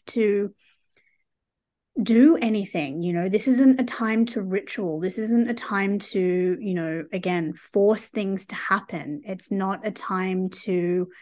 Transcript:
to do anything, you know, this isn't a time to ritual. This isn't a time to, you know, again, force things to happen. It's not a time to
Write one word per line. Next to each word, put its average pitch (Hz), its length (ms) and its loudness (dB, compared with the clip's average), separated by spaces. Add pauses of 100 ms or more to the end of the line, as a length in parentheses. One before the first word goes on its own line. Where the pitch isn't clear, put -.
to 202 480 0 (1500)
do 240 360 6
anything, 185 640 -2
you 175 100 -2
know, 170 160 0
this 202 200 0
isn't 262 320 6
a 254 40 0
time 226 400 0
to 233 160 -4
ritual. 185 600 -4
This 185 180 -4
isn't 233 320 2
a 233 40 -2
time 196 440 -2
to, 180 600 0
you 196 140 -4
know, 160 380 -4
again, 180 420 -2
force 208 540 2
things 196 380 -4
to - 80 -14
happen. 170 680 -6
It's 190 260 -10
not 190 340 -2
a 214 60 -4
time 185 600 -2
to 180 580 -2 (140)